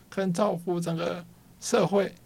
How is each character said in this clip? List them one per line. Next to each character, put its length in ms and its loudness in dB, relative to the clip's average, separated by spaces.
跟 240 0
造 220 2
福 260 -2
整 160 -2
个 260 -4
社 260 2
会 260 2